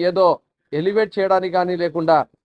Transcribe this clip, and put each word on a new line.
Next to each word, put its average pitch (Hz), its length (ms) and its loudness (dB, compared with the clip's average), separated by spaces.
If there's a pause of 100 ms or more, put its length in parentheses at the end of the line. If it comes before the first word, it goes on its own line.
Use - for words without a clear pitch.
ఏదో 175 300 2 (340)
ఎలివేట్ 202 460 -2
చేయడానికి 190 340 0
కానీ 180 300 0
లేకుండా 165 340 2 (280)